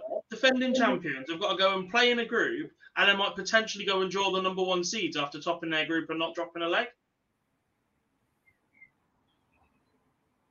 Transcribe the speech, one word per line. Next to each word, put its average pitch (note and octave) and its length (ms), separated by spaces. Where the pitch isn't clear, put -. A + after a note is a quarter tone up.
defending B3+ 460
champions, D3+ 540
have E3 100
got F#3 140
to F3+ 40
go F#3+ 220
and F#3 100
play A#3+ 220
in A#3+ 80
a A#3 60
group D#3 460
and F#3+ 120
they G3 60
might F#3+ 200
potentially G3+ 500
go F#3+ 160
and F#3 100
draw G3 200
the F#3 100
number F#3 220
one F3+ 200
seeds F3 340
after D3 220
topping E3+ 300
their D#3 160
group D#3+ 240
and D#3+ 100
not E3 160
dropping E3+ 260
a E3+ 60
leg. G#3 200